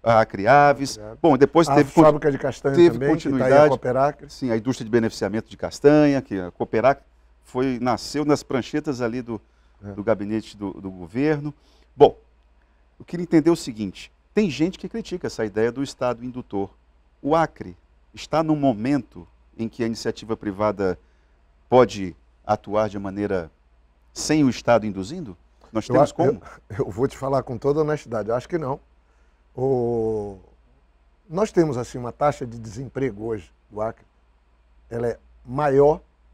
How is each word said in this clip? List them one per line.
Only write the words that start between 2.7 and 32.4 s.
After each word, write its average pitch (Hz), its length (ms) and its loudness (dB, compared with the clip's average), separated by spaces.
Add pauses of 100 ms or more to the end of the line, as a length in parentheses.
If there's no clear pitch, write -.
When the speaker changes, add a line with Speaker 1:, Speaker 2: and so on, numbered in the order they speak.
Speaker 1:
teve 170 220 6
Speaker 2:
também, - 0 -
que 127 60 -4
tá - 20 -2
aí 147 60 0
a - 20 2
Speaker 1:
continuidade. 139 560 4
Speaker 2:
Cooperacre. 135 640 -2
Speaker 1:
Sim, 127 180 -6
a 113 80 0
indústria 120 260 -4
de 110 60 -10
beneficiamento 110 640 0
de 101 40 -18
castanha, 143 640 4
que 104 200 -6
a 90 100 -8
Cooperac 120 540 0 (400)
foi, 127 360 -4
nasceu 127 460 -4
nas 147 160 2
pranchetas 135 600 -4
ali 123 200 -4
do, 113 180 -10 (440)
Speaker 2:
É. 101 80 -14
Speaker 1:
do 101 120 -10
gabinete 104 540 -4
do, 98 160 -8
do 95 160 -12
governo. 139 640 -4 (420)
Bom, 135 220 6 (800)
eu - 80 -20
queria 175 160 -8
entender 165 300 4
o 170 40 4
seguinte: 107 560 -10 (220)
tem 208 160 0
gente 151 300 -4
que 185 100 -12
critica 185 380 -10
essa 110 180 -4
ideia 110 260 -2
do 131 120 -8
Estado 123 420 -6
indutor. 113 460 -8 (500)
O 143 140 0
Acre 151 420 -4 (380)
está 151 260 -2
num 156 140 0
momento 127 720 -2 (280)
em 113 140 -6
que 120 140 -6
a - 20 0
iniciativa 110 500 -6
privada 98 640 -2 (720)
pode 107 460 4 (280)
atuar 104 460 -2
de 101 80 -10
maneira 98 540 -6 (600)
sem 156 320 0
o 131 60 4
Estado 113 380 2
induzindo? 104 500 -8 (320)
Nós 110 200 -6
Speaker 2:
Eu 123 60 0
Speaker 1:
temos 143 160 4
Speaker 2:
a-, - 20 -20
Speaker 1:
como? 127 280 0 (280)
Speaker 2:
eu, 101 80 -10
eu - 120 -4
vou 113 200 -2
te - 80 -12
falar 135 260 -2
com 120 140 -10
toda 143 240 0
honestidade, 113 480 -4
eu 113 60 0
acho 127 120 -6
que 175 100 -6
não. 143 220 -6 (720)
O... 113 840 -2 (920)
Nós 185 220 -4
temos, 156 260 2
assim, 123 200 -8
uma 120 160 -10
taxa 143 340 -2